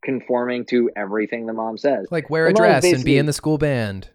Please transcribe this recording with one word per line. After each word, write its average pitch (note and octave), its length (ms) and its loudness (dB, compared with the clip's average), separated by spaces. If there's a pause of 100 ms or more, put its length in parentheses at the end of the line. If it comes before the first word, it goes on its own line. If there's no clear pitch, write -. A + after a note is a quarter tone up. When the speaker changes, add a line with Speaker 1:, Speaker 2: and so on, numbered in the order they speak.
Speaker 1:
conforming B2 640 -2
to A#2+ 300 2
everything G#2+ 500 -6
the A2+ 60 -8
mom A2+ 260 -6
says. B2+ 320 -2
Speaker 2:
Like, D#3+ 180 -6
wear D#3+ 180 0
Speaker 1:
The E3 40 4
Speaker 2:
a - 40 2
Speaker 1:
mom A3 100 6 (120)
is B2+ 60 2
Speaker 2:
dress - 20 0
and F3+ 80 4
be D3+ 60 2
Speaker 1:
basically C3 200 2
Speaker 2:
in C#3+ 80 2
the D3+ 60 0
school D3+ 240 -2
band. A#2+ 580 -4